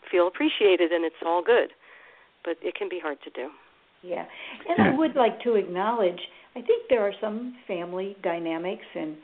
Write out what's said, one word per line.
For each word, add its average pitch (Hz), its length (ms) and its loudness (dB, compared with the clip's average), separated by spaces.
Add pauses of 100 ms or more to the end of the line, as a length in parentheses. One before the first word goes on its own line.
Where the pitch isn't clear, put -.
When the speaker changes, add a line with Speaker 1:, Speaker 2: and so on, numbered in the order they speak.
Speaker 1:
feel 175 180 6
appreciated 185 640 4
and 170 120 2
it's 160 220 -4
all 170 180 2
good. 226 300 4 (720)
But 165 160 -4
it - 140 -6
can 202 120 -6
be 180 120 -8
hard 151 240 -6
to 151 80 -18
do. 127 180 -10 (540)
Speaker 2:
Yeah. 175 220 -6 (440)
And 349 100 2
I 220 120 6
Speaker 3:
Yeah. 262 60 0
Speaker 2:
would 311 180 2
like 226 260 2
to 233 140 2
acknowledge, 190 680 0 (340)
I 247 60 -12
think 466 280 0
there 233 120 4
are 202 180 0
some 226 460 -6
family 185 560 -6
dynamics 170 720 -4
and 156 300 -8